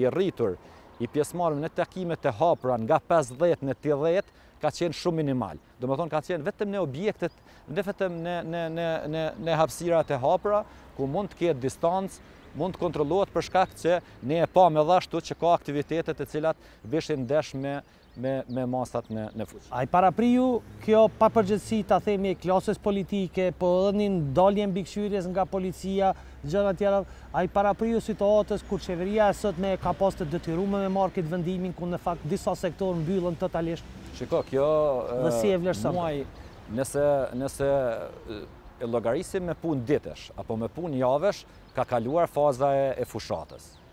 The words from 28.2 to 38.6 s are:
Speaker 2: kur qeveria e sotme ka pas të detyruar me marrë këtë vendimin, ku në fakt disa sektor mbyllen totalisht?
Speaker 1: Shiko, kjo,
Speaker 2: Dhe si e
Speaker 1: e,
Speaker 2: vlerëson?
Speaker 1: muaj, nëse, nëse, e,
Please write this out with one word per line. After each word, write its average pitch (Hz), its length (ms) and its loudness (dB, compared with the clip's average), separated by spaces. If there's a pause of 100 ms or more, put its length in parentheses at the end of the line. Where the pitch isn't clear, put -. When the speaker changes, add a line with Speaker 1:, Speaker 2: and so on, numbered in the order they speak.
Speaker 2:
kur 180 160 -4
qeveria 196 480 2
e - 80 -6
sotme 190 400 -2
ka 180 160 -2
pas 190 240 0
të 160 80 -4
detyruar 180 560 -2
me 190 80 -2
marrë 190 240 0
këtë 165 160 -2
vendimin, 180 400 -4
ku 175 160 -8
në 175 160 -4
fakt 170 240 -4
disa 185 260 -2
sektor 185 460 -4
mbyllen 175 400 -2
totalisht? 170 480 -4 (240)
Speaker 1:
Shiko, 143 320 -2
kjo, 135 240 2 (560)
Speaker 2:
Dhe - 140 2
si 202 100 2
e 190 80 4
Speaker 1:
e, 170 80 -2
Speaker 2:
vlerëson? 180 320 0
Speaker 1:
muaj, 156 240 -2 (560)
nëse, 143 320 0 (240)
nëse, 139 400 -2 (560)
e, 104 160 -10 (320)